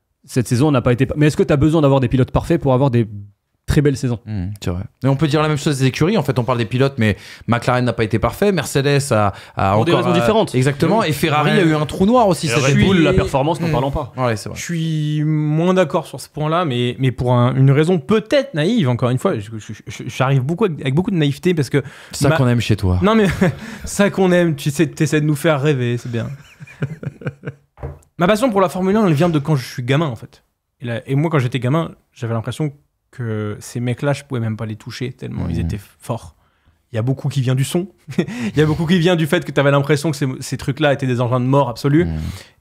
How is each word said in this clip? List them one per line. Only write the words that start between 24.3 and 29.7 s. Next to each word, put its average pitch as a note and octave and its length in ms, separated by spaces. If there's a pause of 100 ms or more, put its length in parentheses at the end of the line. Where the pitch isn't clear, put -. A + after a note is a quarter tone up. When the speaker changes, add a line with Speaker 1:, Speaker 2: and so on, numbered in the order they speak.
Speaker 3:
aime, E3+ 240
tu D3+ 140
sais, D#3 160
t'essaies D3+ 340
de D3+ 60
nous D3+ 100
faire D3+ 240
rêver, B2 380
c'est B2+ 120
bien. A#2 200 (500)
<laughs> C#3+ 80 (1300)
Ma F3 80
passion A3 240
pour G3 100
la F3+ 80
Formule F#3+ 280
un, A3 100
elle E3+ 60
vient D#3+ 160
de D#3 100
quand D3 180
je B2 80
suis - 180